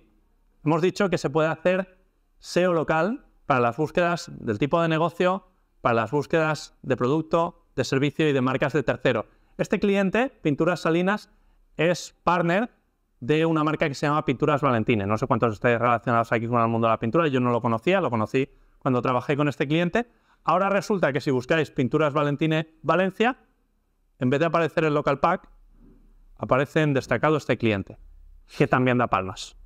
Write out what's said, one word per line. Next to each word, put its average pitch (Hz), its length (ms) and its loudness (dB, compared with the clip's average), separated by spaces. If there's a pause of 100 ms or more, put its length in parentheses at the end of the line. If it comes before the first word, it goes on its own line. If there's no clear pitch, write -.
(640)
Hemos 151 180 2
dicho 185 280 0
que 165 80 -2
se 151 120 -4
puede 156 200 0
hacer 170 480 -2 (420)
seo 180 340 0
local 160 520 -2 (200)
para 131 140 2
las 117 180 0
búsquedas 165 600 -2
del 107 220 -4
tipo 160 220 0
de 170 60 2
negocio, 170 600 0 (340)
para 120 140 2
las 113 160 0
búsquedas 151 720 -2
de 135 160 -2
producto, 160 680 -2 (100)
de 127 80 -2
servicio 143 460 0
y 143 40 2
de 135 80 2
marcas 131 320 -2
de 151 100 0
tercero. 117 420 0 (320)
Este 185 220 -2
cliente, 202 500 0
Pinturas 160 520 -2
Salinas, 180 480 0 (480)
es 165 360 -2 (100)
partner 175 460 0 (520)
de 151 240 2
una 160 180 2
marca 151 240 0
que 135 80 -6
se - 100 -4
llama 151 200 0
Pinturas 147 360 0
Valentine. 113 440 0
No 104 120 -2
sé 143 100 -4
cuántos 117 260 0
estáis 117 260 0
relacionados 117 520 0
aquí 117 160 -2
con 120 140 0
el 113 60 2
mundo 113 200 0
de 113 60 4
la 110 60 0
pintura, 156 280 0
yo 131 120 0
no 123 120 2
lo 117 100 0
conocía, 120 400 0
lo 143 80 -2
conocí 117 400 -2 (300)
cuando 123 220 0
trabajé 127 340 0
con 147 120 0
este 143 200 -2
cliente. 175 400 0 (360)
Ahora 185 260 0
resulta 185 420 0
que 131 100 -4
si 151 100 -2
buscáis 139 400 0
Pinturas 147 420 0
Valentine 156 680 -2
Valencia, 190 560 0 (840)
en 127 100 0
vez 139 100 2
de 165 60 2
aparecer 165 400 0
el 151 80 0
local 147 260 0
pack, 180 300 -2 (880)
aparece 135 440 0
en 151 120 2
destacado 131 440 0
este 131 200 -2
cliente, 104 400 -2 (600)
que 143 100 4
también 127 300 2
da 120 100 0
palmas. 95 580 -6